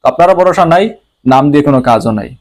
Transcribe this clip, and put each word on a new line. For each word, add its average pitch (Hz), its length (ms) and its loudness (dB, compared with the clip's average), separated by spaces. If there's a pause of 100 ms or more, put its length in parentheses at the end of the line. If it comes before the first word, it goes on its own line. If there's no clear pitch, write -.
তো - 60 -10
আপনারও 175 260 2
ভরসা 180 300 0
নাই, 180 240 0 (360)
নাম 135 260 2
দিয়ে 147 120 2
কোনো 139 180 0
কাজও 117 300 -2
নাই। 107 180 -8 (120)